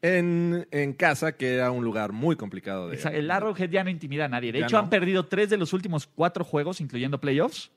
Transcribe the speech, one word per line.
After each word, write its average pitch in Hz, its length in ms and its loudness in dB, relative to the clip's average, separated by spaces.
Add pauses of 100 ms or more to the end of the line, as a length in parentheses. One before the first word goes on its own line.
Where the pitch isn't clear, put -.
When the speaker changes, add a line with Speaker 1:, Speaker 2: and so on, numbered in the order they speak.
Speaker 1:
En, 175 680 2
en 143 220 -2
casa, 156 400 2
que 127 220 -2
era 127 160 2
un 123 120 -2
lugar 107 300 0
muy 143 240 0
complicado 95 540 -6
de - 80 -6
Speaker 2:
Exa-, 156 160 -4
el 151 160 -2
Arrowhead 185 400 -2
ya 190 120 2
no 180 60 -2
intimida 151 380 -4
a - 20 -4
nadie. 120 240 -2
De 135 80 0
Speaker 1:
Ya - 60 0
Speaker 2:
hecho, 220 100 2
Speaker 1:
no. 208 60 6
Speaker 2:
han 175 80 -2
perdido 185 340 2
tres 196 240 0
de 208 80 4
los 180 160 0
últimos 180 340 -2
cuatro 170 380 0
juegos, 156 380 -2
incluyendo 135 360 -4
playoffs, 147 580 0